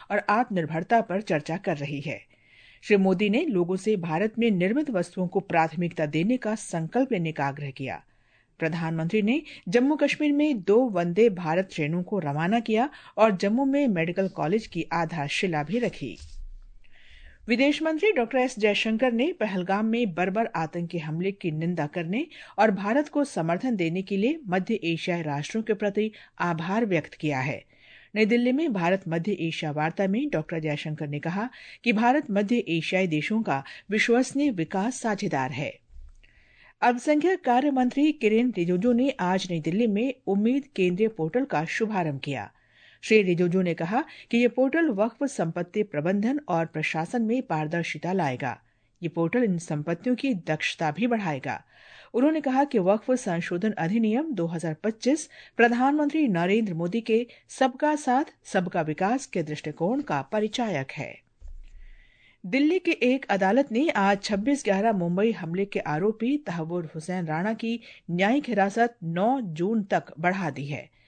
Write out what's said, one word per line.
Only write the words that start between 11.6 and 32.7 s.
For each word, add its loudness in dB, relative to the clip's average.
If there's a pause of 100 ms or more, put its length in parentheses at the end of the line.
ट्रेनों -2
को -4
रवाना 0
किया 0 (280)
और 6
जम्मू 0
में 2
मेडिकल 0
कॉलेज -2
की -6
आधारशिला -2
भी -4
रखी। -4 (1300)
विदेश 2
मंत्री 2
डॉक्टर 0
एस 0
जयशंकर 2
ने 0
पहलगाम -2
में 0
बर्बर 0
आतंकी -4
हमले -4
की -6
निंदा -2
करने -4 (300)
और 6
भारत 0
को 0
समर्थन -2
देने 0
के -4
लिए 0
मध्य -2
एशियाई -2
राष्ट्रों -4
के 0
प्रति -2 (300)
आभार 0
व्यक्त 0
किया -2
है। -6 (520)
नई 2
दिल्ली 4
में 2
भारत 0
मध्य -2 (100)
एशिया -4
वार्ता -2
में 0
डॉक्टर -4
जयशंकर -4
ने -6
कहा -4 (340)
कि 2
भारत 2
मध्य 0
एशियाई 0